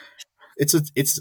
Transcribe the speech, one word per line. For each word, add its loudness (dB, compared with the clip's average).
it's 2
a, 2
it's, 0